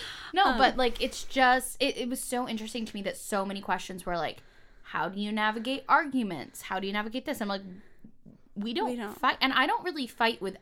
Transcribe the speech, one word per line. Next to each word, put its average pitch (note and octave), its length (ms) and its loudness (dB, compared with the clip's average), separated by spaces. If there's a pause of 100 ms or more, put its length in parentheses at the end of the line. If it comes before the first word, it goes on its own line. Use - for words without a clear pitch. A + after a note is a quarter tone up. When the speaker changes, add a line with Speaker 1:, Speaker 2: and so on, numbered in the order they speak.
(320)
Speaker 1:
No, F#4+ 140 6
Speaker 2:
Um, A#3+ 140 4
Speaker 1:
but, B3 180 6
like, B3 240 2
it's - 220 -4
just, B3+ 580 4
it, C#4 160 0
it B3 120 -2
was C4 120 -4
so B3+ 260 -2
interesting A3 380 -4
to - 100 -10
me G3+ 60 -6
that F#3+ 160 -4
so G3 280 -2
many G3 160 -6
questions F#3 440 -4
were F3 100 -2
like, D3+ 280 -4 (400)
"How E3 260 -2
do G3 100 -8
you G#3 120 -2
navigate A3 580 0
arguments? B3+ 720 2
How F#3+ 180 -4
do G3 60 -6
you G3 80 -4
navigate A3 320 -4
this?" D4 160 -4
I'm G#3 60 -4
like, G3 160 -4 (920)
"We A3 200 -4
don't E4 160 0
Speaker 2:
We A#3+ 40 -2
don't. G#3 240 -6
Speaker 1:
fight." C#4 220 4
And C4+ 120 4
I C4 120 6
don't G#4 180 2
really D4+ 220 -4
fight A3+ 340 2
with F#3+ 220 -4